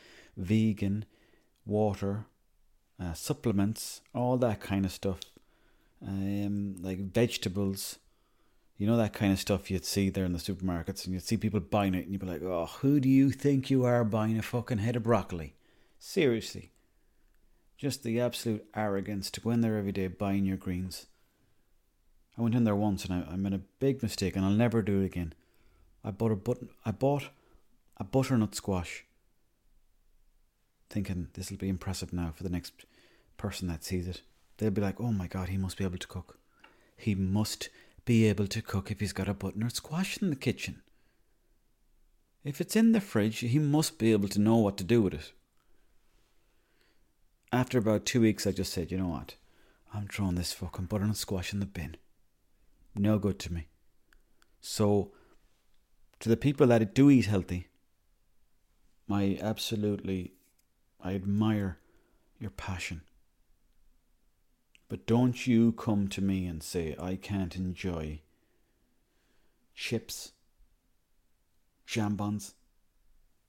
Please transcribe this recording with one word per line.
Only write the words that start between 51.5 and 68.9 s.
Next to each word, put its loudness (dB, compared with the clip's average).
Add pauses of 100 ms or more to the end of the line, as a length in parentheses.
in -4
the -2
bin. -10 (1000)
No 2
good -2
to -8
me." -6 (920)
So, 2 (1080)
to -4
the 6
people 4
that 4
do 10
eat 8
healthy, -2 (1400)
I 2
absolutely, -2 (680)
I -4
admire 0 (600)
your -8
passion. -8 (1900)
But -10
don't 2
you 6
come 0
to -6
me 0
and -6
say, -4
"I -4
can't -4
enjoy -4 (1500)